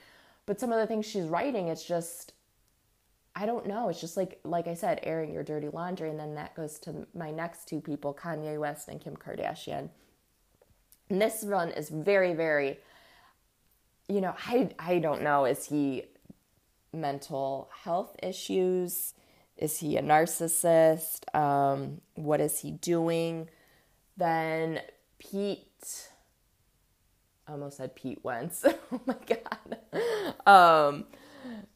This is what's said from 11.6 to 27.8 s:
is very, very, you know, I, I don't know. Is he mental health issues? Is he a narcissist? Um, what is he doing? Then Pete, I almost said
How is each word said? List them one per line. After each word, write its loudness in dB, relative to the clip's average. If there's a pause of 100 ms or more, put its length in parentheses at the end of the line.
is -8
very, 2
very, 0 (1300)
you 0
know, -4 (100)
I, 2
I 0
don't 0
know. 4
Is 0
he -2 (880)
mental -6 (140)
health -4
issues? 0 (420)
Is -4
he -2
a 2
narcissist? 4
Um, 2 (120)
what 2
is 0
he -8
doing? 0 (640)
Then 0 (380)
Pete, -8 (1400)
I -14
almost -10
said -10